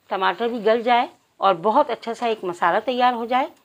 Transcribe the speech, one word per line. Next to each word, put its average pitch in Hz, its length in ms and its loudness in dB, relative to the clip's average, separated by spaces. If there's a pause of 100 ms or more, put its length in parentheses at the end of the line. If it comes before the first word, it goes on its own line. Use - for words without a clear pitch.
टमाटर 190 400 0
भी 240 120 -6
गल 220 220 2
जाए 247 260 2 (300)
और 196 160 4
बहुत 220 360 2
अच्छा 233 220 -8
सा 240 140 -4
एक 220 180 -4
मसाला 175 360 0
तैयार 247 320 0
हो 233 120 -6
जाए। 254 260 -2 (140)